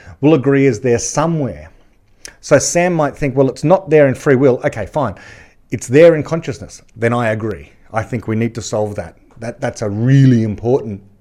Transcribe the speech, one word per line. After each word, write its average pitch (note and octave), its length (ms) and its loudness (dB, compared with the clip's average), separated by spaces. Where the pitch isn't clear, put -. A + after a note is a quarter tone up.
will - 140 4
agree C#3 320 2
is A#2+ 160 0
there A#2+ 180 0
somewhere. A#2+ 720 -6
So C#3+ 180 2
Sam F3 340 -2
might D3 220 -2
think, C3+ 200 -4
"Well, C3+ 140 2
it's - 140 -10
not D#3 260 2
there D3+ 180 6
in B2+ 80 0
free C#3+ 200 0
will." B2+ 300 2
Okay, A2+ 200 -6
fine. B2 300 -6
It's A2+ 180 -10
there D#3+ 280 6
in D3+ 80 -4
consciousness. - 580 -10
Then A#2 160 0
I A#2+ 160 -2
agree. G#2+ 420 -8
I A2 100 -4
think - 240 -8
we A2 80 -2
need A2+ 200 -2
to A#2 60 -10
solve G#2+ 340 -6
that. E2+ 220 -12
That, A2+ 220 -14
that's - 200 -8
a A2 80 -4
really B2 540 4
important A2 580 -4